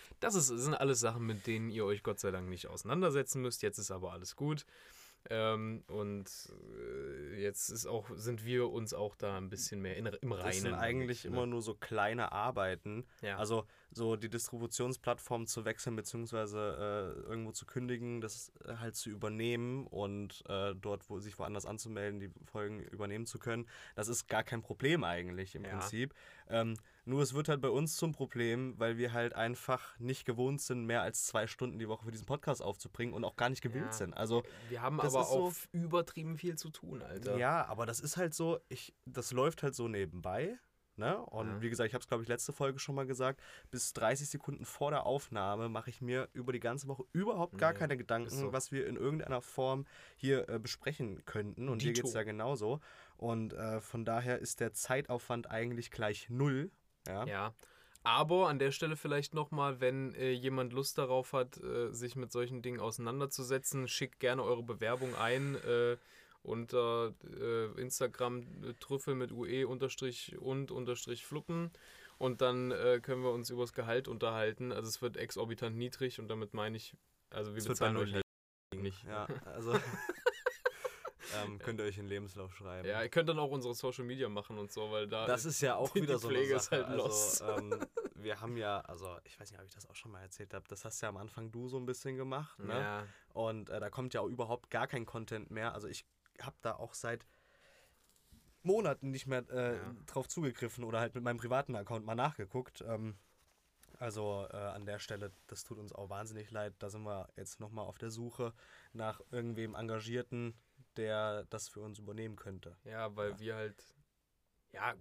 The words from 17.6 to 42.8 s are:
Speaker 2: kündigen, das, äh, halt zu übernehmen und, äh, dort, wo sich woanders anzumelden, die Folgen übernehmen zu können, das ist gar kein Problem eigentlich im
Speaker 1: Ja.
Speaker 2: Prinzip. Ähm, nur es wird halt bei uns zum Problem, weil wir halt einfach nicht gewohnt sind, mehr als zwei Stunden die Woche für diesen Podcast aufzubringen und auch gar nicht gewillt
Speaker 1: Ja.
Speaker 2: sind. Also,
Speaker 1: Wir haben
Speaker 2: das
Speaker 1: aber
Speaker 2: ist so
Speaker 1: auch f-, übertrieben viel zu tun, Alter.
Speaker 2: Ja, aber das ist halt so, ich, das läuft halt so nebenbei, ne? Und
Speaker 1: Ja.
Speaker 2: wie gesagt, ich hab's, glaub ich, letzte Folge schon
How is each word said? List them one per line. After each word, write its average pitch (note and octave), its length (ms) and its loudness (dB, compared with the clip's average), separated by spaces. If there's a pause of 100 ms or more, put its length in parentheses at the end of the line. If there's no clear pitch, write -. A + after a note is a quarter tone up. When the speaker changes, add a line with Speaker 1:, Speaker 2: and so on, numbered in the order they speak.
Speaker 2:
kündigen, A#2+ 540 -2
das, - 320 -8 (120)
äh, A#2 120 -8
halt A2+ 180 -6
zu - 160 -4
übernehmen A#2 800 0
und, G2+ 600 -4
äh, G2 260 0
dort, G2+ 360 -4
wo G2+ 80 -4
sich G2+ 200 -8
woanders G2+ 280 -4
anzumelden, G#2 540 -4
die G2 100 -6 (160)
Folgen G#2 380 -4
übernehmen G#2 420 -4
zu - 120 -6
können, A#2 280 0 (300)
das G#2+ 120 0
ist A#2+ 200 0
gar A2+ 160 4
kein A2+ 180 -4
Problem C#3+ 420 2
eigentlich F2+ 520 -2
im G2 80 -8
Speaker 1:
Ja. G2 140 -8
Speaker 2:
Prinzip. A2 360 0 (340)
Ähm, A2+ 280 2 (280)
nur C3+ 180 4
es B2+ 100 4
wird D3+ 160 2
halt C#3+ 140 2
bei C3 80 4
uns D3 260 2
zum D#3+ 160 2
Problem, A#2+ 680 0
weil A2+ 200 4
wir A#2+ 160 2
halt A#2+ 200 2
einfach A#2+ 640 0
nicht B2 280 -2
gewohnt C3 340 2
sind, B2 240 -2
mehr A#2 180 4
als G#2 240 0
zwei A2 200 2
Stunden A2 320 -4
die A2 100 -2
Woche A2+ 160 -4
für A#2 80 -6
diesen A2 140 -8
Podcast C#3+ 360 0
aufzubringen A2+ 520 -2
und A2 100 0
auch - 120 -2
gar A#2+ 120 6
nicht C3 140 -2
gewillt B2+ 240 0
Speaker 1:
Ja. A2 60 -4
Speaker 2:
sind. F#2+ 220 -2
Also, A#2 280 4 (260)
Speaker 1:
Wir A#2+ 140 -4
haben C#3 160 2
Speaker 2:
das D3 160 4
Speaker 1:
aber B2+ 100 8
Speaker 2:
ist - 60 2
so C3+ 140 8
Speaker 1:
auch F3+ 60 2
f-, - 220 -6
übertrieben E3 640 2
viel E3 200 -2
zu E3 120 -6
tun, B2+ 340 -8
Alter. G2+ 360 -2
Speaker 2:
Ja, D3 280 4
aber A2+ 200 -2
das A2+ 140 -2
ist D3 180 -2
halt F3 160 2
so, E3 340 2
ich, - 260 -10 (120)
das B2+ 260 -4
läuft C3+ 300 4
halt C#3 120 2
so A#2 140 0
nebenbei, G2 720 0 (380)
ne? F#3+ 220 2
Und A2 300 -4
Speaker 1:
Ja. G2+ 140 -4
Speaker 2:
wie A#2 80 0
gesagt, A#2 180 2
ich A2 60 -2
hab's, - 140 -4
glaub A#2 120 2
ich, A2+ 80 -2
letzte A#2+ 240 0
Folge C#3 260 0
schon C#3 160 -2